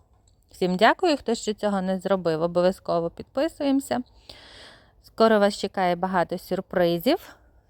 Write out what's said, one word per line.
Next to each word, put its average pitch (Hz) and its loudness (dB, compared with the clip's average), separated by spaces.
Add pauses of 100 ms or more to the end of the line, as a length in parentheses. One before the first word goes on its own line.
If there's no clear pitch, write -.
(520)
всім 185 -2
дякую. 285 2
Хто - -4
ще - -8
цього 202 -4
не 190 -4
зробив, 175 -2
обов'язково 175 -2
підписуємося. 277 -4 (1040)
Скоро 220 4
вас 202 2
чекає 185 -2
багато 185 -2
сюрпризів. 180 -2 (340)